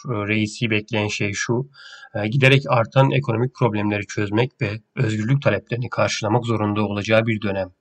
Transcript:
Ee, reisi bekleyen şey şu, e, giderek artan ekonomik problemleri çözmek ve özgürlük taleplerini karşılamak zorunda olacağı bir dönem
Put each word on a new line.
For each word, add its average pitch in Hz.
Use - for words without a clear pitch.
Ee, 104
reisi 107
bekleyen 107
şey 104
şu, 123
e, 107
giderek 135
artan 127
ekonomik 127
problemleri 104
çözmek 107
ve 107
özgürlük 110
taleplerini 117
karşılamak 107
zorunda 104
olacağı 107
bir 107
dönem 98